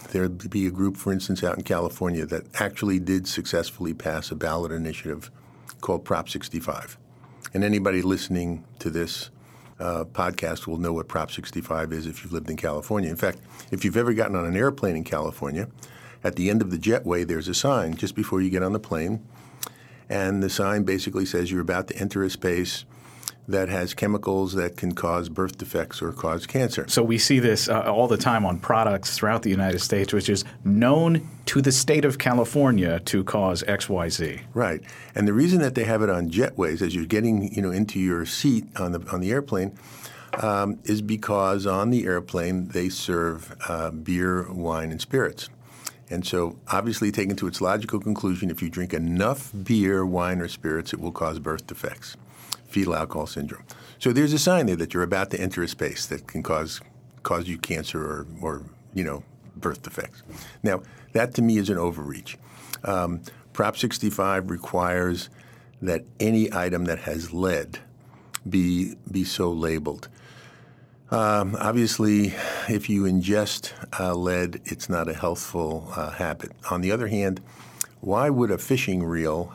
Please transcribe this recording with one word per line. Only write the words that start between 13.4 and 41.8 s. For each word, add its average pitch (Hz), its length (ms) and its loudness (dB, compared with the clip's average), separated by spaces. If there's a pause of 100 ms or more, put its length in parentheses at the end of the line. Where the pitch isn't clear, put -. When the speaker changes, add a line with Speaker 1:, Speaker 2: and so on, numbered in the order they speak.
Speaker 1:
if 95 140 -4
you've 98 120 2
ever 120 180 4
gotten 104 200 0
on 87 120 0
an 87 100 0
airplane 110 400 2
in 80 80 -4
California, 78 640 -4 (560)
at 85 120 0
the 87 120 2
end 110 140 4
of 95 80 0
the 90 80 -2
jetway, 87 480 2
there's 82 220 -2
a 90 60 -4
sign 110 400 2
just 95 200 -4
before 98 260 0
you 95 80 4
get 92 140 2
on 92 100 0
the 107 80 -2
plane. 87 420 -2 (840)
And 98 340 0
the 98 60 2
sign 101 360 2
basically 95 420 0
says 87 240 0
you're 90 100 0
about 90 280 0
to - 80 -8
enter 98 260 -2
a 95 80 2
space 90 540 -2 (640)
that 95 200 2
has 90 260 -2
chemicals 98 600 0
that 87 220 0
can 90 160 -2
cause 85 360 0
birth 92 280 -2
defects - 460 -4
or 85 80 -2
cause 82 380 -4
cancer. 127 400 0
Speaker 2:
So 117 160 4
we 113 120 2
see 131 220 6
this, 117 300 4
uh, 110 140 4
all 113 260 4
the 107 80 6
time 113 280 4
on 90 140 2
products 110 580 2
throughout 110 280 2
the 107 60 4
United 95 280 2
States, 98 340 2
which 101 160 2
is 101 160 2 (200)
known 151 640 6 (160)
to - 180 4
the 135 80 6
state 147 340 4
of 131 140 4
California 120 840 4
to 98 180 2
cause 95 460 0
X, 101 200 -2
Y, 90 200 0
Z. 78 320 -4 (120)
Speaker 1:
Right. 95 300 0 (320)
And 104 140 2
the 101 40 4
reason 170 280 6
that 131 160 2
they 117 80 2
have 110 180 2
it 104 80 4
on 87 180 2
jetways, 87 540 2
as 85 100 0
you're 85 140 -2
getting, 104 480 2
you 101 80 0
know, 95 80 0
into 98 300 0
your 87 260 2
seat 123 380 2 (160)
on 90 100 0
the, 87 100 -2 (120)
on 92 80 -2
the 92 100 0
airplane, 110 480 -2 (640)
um, 101 400 0
is 107 180 0
because 101 640 0
on 98 240 2